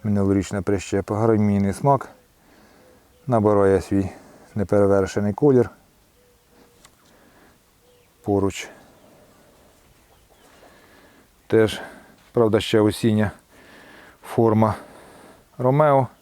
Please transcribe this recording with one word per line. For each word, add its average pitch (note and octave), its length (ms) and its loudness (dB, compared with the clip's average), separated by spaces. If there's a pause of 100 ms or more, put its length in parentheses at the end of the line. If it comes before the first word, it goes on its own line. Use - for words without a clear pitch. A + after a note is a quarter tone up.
Минулорічна G2 580 0
прищепа, G2 540 -4
гармонійний G#2 580 0
смак. C#3 360 -2 (1160)
Набирає G2+ 540 2
свій F#2+ 280 -2 (460)
неперевершений G2+ 800 0
колір. B2+ 360 2 (2500)
Поруч. G2 460 -4 (2750)
Теж, A2 340 0 (500)
правда, A2 280 2
ще A2 200 0
осіння G#2+ 520 0 (920)
форма A2 520 0 (840)
Ромео. C3+ 500 2 (140)